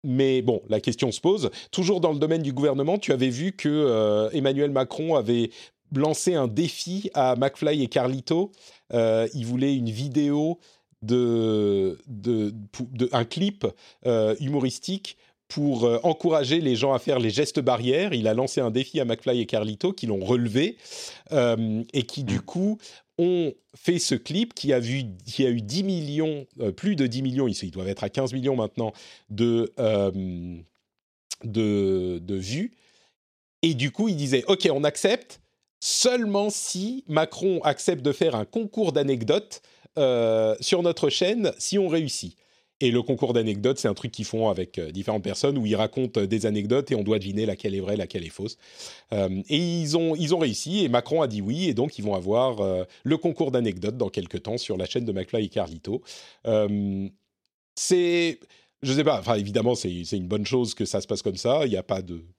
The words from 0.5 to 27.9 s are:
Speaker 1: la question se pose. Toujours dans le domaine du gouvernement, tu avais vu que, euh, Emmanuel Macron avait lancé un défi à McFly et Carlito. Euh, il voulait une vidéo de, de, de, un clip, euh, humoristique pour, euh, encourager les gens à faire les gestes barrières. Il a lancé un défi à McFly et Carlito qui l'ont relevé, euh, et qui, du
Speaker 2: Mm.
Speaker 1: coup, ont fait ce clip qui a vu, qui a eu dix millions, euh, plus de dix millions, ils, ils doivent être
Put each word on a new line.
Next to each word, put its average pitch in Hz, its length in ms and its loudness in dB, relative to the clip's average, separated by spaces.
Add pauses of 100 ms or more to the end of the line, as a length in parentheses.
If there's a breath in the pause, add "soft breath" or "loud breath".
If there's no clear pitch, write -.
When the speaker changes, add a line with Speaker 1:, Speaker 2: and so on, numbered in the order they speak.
Speaker 1:
la 107 120 2
question 123 300 0
se - 100 -8
pose. 170 300 2 (200 loud breath)
Toujours 180 300 0
dans 165 120 2
le 147 60 -2
domaine 156 240 2
du 139 100 -2
gouvernement, 143 460 2
tu 170 140 -2
avais 131 180 4
vu 151 220 -4
que, - 160 -4
euh, 110 640 4
Emmanuel 139 380 2
Macron 147 460 0
avait 120 340 2 (460 loud breath)
lancé 151 380 2
un 139 120 2
défi 170 680 -4
à 127 220 4
McFly 139 460 0
et 123 40 2
Carlito. 135 640 0 (400 loud breath)
Euh, 113 400 4
il 120 140 -4
voulait 131 280 0
une 123 140 0
vidéo 147 680 0 (440 soft breath)
de, 107 1040 2
de, 110 480 -2 (380)
de, 123 200 -2
un 120 120 2
clip, 196 420 -2 (400 loud breath)
euh, 110 340 4
humoristique 143 760 -4 (320 soft breath)
pour, 143 360 0
euh, 117 180 4
encourager 156 580 2
les 139 140 2
gens 135 200 2
à 123 40 2
faire 135 200 0
les 117 120 2
gestes 143 300 0
barrières. 127 540 2
Il 110 120 0
a 110 80 4
lancé 131 260 0
un 120 100 0
défi 131 300 -2
à 131 40 0
McFly 120 360 0
et 107 60 -2
Carlito 107 460 -2
qui 156 140 -8
l'ont 98 180 -2
relevé, 123 540 0 (540 loud breath)
euh, 113 500 2 (100)
et 131 120 0
qui, 143 200 -8
du 123 140 0
Speaker 2:
Mm. - 40 -4
Speaker 1:
coup, 202 360 -2 (400 loud breath)
ont 175 340 0 (240)
fait 175 220 0
ce - 160 0
clip 190 400 -2
qui 143 180 0
a 127 80 4
vu, 127 240 -2 (220)
qui - 180 0
a 127 60 2
eu 120 100 0
dix 131 240 -4
millions, 156 640 -2 (140)
euh, 107 120 0
plus 196 240 -2
de 139 100 2
dix 123 160 -2
millions, 131 240 0
ils, 107 160 -2
ils 92 80 -6
doivent 92 180 -6
être 98 140 -4